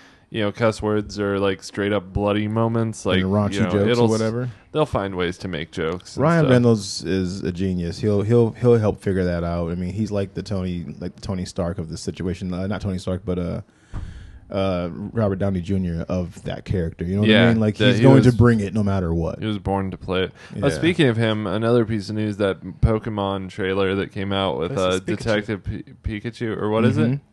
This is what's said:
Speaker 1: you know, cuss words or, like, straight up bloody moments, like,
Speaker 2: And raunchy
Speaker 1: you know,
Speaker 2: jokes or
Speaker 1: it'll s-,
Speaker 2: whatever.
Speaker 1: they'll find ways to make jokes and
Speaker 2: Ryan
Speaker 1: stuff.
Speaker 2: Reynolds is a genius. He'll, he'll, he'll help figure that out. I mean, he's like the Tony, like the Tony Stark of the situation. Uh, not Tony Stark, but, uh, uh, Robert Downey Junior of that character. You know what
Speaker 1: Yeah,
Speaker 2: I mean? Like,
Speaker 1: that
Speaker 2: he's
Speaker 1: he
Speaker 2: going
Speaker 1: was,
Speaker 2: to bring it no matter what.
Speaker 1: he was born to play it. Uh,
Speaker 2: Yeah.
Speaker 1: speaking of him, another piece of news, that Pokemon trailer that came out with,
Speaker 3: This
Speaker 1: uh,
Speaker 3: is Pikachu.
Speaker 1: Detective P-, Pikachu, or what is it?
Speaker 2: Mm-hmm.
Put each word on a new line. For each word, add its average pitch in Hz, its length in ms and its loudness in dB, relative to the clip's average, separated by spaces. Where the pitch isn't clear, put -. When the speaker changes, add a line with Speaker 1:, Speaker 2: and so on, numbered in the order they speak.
Speaker 1:
you 113 120 -4
know, 101 100 0
cuss 110 300 0
words 104 360 -2
or, 101 220 0
like, 98 220 0
straight 101 300 -2
up 95 200 -2
bloody 101 360 0
moments, 113 580 0
like, 92 160 4
Speaker 2:
And 95 100 0
raunchy 101 220 2
Speaker 1:
you 101 60 -2
know, 90 100 2
Speaker 2:
jokes 87 40 2
or - 20 2
Speaker 1:
it'll 120 160 4
s-, 110 60 4
Speaker 2:
whatever. 110 400 0
Speaker 1:
they'll 151 120 0
find 98 300 -4
ways 90 240 -2
to 98 100 -10
make 82 220 -6
jokes 85 460 -6
and - 60 -2
Speaker 2:
Ryan 165 220 4
Speaker 1:
stuff. 135 80 2
Speaker 2:
Reynolds 117 520 4
is 92 380 -2
a - 80 -2
genius. 90 480 -4
He'll, 104 220 0
he'll, 113 320 4
he'll 120 240 4
help 107 240 2
figure 95 240 0
that 87 180 0
out. 85 280 -2
I 85 40 -4
mean, 90 200 -6
he's 104 160 -4
like 98 240 -4
the 98 80 -6
Tony, 92 420 -6
like 87 160 -10
the - 80 -20
Tony 92 240 -6
Stark 87 320 -4
of 82 100 -8
the 80 80 -10
situation. 90 560 -6
Uh, 90 140 -4
not 98 160 -6
Tony 95 160 -4
Stark, 92 260 -6
but, 90 140 -4
uh, 87 220 -6
uh, 95 420 -2
Robert 101 440 -2
Downey 95 240 -2
Junior 87 480 -2
of 90 360 -4
that - 200 -8
character. 87 400 -4
You 92 120 -2
know 101 40 0
what 107 100 4
Speaker 1:
Yeah, 107 160 6
Speaker 2:
I - 40 6
mean? 113 100 2
Like, 107 160 2
Speaker 1:
that 104 120 4
Speaker 2:
he's 101 100 4
Speaker 1:
he 110 40 4
Speaker 2:
going 135 140 10
Speaker 1:
was, 123 100 8
Speaker 2:
to 123 60 8
bring 117 280 6
it 98 140 -4
no 110 80 0
matter 98 300 0
what. 82 280 -2
Speaker 1:
he 104 60 -4
was 104 120 -2
born 98 320 -2
to 92 80 -8
play 92 260 -2
it. 85 80 -6
Uh, - 40 0
Speaker 2:
Yeah. - 40 4
Speaker 1:
speaking 160 380 2
of 113 80 2
him, 110 300 0
another 113 380 2
piece 104 240 -4
of 107 80 -6
news, 107 220 -2
that 98 220 0
Pokemon 104 680 -2
trailer 95 460 -2
that 95 160 -4
came 98 200 -6
out 95 260 0
with, 85 120 -4
Speaker 3:
This 90 100 -4
Speaker 1:
uh, 92 80 2
Speaker 3:
is 92 120 0
Pikachu. 95 60 -12
Speaker 1:
Detective 107 580 -2
P-, 104 180 -6
Pikachu, 113 360 -6
or 107 140 -2
what 113 140 2
is 107 120 4
it? 110 140 2
Speaker 2:
Mm-hmm. 139 220 -4